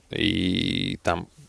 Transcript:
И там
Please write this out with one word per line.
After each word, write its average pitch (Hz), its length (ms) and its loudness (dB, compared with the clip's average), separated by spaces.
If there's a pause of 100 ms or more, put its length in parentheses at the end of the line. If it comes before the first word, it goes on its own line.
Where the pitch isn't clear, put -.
(100)
И 90 920 0
там - 240 0 (200)